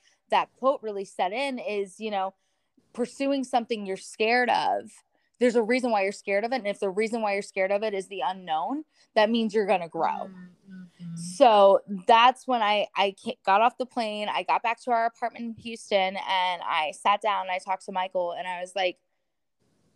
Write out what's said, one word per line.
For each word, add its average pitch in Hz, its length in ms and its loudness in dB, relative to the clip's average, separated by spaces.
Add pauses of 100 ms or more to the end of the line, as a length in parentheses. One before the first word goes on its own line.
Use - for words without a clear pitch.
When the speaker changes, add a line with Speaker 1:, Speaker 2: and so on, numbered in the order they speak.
(300)
Speaker 1:
that 185 280 0
quote 262 240 0
really 202 220 -6
set 190 280 -4
in 262 260 -4
is, 202 420 -6
you 214 100 -6
know, 196 240 -4 (580)
pursuing 269 520 -4
something 233 420 -4
you're 190 100 -6
scared 233 540 0
of. 120 400 -2 (500)
There's 233 160 2
a 240 60 4
reason 240 280 0
why 208 140 2
you're 202 80 -2
scared 202 320 -2
of 233 80 -4
it. 269 40 0
And 202 120 -6
if 202 120 -6
the 202 100 -2
reason 214 320 -2
why 208 120 -2
you're 202 80 -4
scared 190 300 -2
of 202 100 0
it 220 100 -2
is 190 160 -6
the 190 120 -10
unknown, 185 640 -4 (300)
that 214 160 4
means 226 220 0
you're 208 140 0
gonna 180 220 2
grow. 156 400 -2
Speaker 2:
Mm, 180 200 -20 (220)
mm-hmm. 175 460 -16
Speaker 1:
So 196 640 6 (260)
that's 240 400 6
when 247 160 0
I, 208 240 2 (100)
I 196 260 2
ca-, - 220 -8
got 196 160 4
off 240 180 2
the 254 80 -6
plane. 214 420 -6
I 175 160 -4
got 175 180 0
back 233 200 -4
to 247 100 -4
our 226 140 2
apartment 233 380 -8
in 226 180 -10
Houston, 196 540 -2
and 180 480 -2
I 156 280 -2
sat 208 280 0
down 196 220 -2
and 190 80 -8
I 185 80 -2
talked 190 280 -6
to 202 60 -10
Michael, 185 400 -4
and 170 160 -10
I 180 120 -8
was 185 160 -12
like, 185 220 -2 (960)